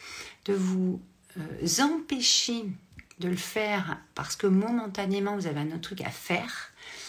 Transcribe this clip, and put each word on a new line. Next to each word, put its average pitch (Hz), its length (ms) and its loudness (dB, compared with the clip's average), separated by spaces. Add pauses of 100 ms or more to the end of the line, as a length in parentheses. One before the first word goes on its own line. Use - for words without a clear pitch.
(460)
de 202 80 2
vous, 185 460 2 (380)
euh, 160 300 -4 (120)
empêcher 262 840 2 (540)
de 175 100 0
le 180 80 2
faire 208 600 -2 (160)
parce - 220 -6
que - 100 0
momentanément, 202 920 2
vous 180 100 -2
avez 147 140 0
un 151 60 0
autre 165 120 -4
truc 190 220 -8
à - 80 -4
faire, - 640 -4 (360)